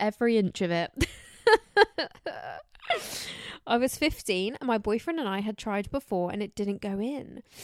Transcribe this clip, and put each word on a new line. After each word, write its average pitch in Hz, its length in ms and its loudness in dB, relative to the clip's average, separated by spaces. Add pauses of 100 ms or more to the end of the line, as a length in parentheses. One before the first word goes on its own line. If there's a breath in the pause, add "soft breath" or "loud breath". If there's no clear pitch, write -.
every 226 360 2
inch 202 260 2
of 175 100 0
it." 170 180 0 (100)
<laughs> - 60 0 (2500 loud breath)
I 233 100 2
was 247 200 0
fifteen 202 640 0
and 269 60 -6
my 226 120 2
boyfriend 226 420 -2
and 247 80 -2
I 196 140 -2
had 214 140 -4
tried 202 360 -4
before 185 400 -2
and 202 100 -4
it 202 140 -8
didn't 202 240 -2
go 196 180 -4
in. 247 460 -8 (200 loud breath)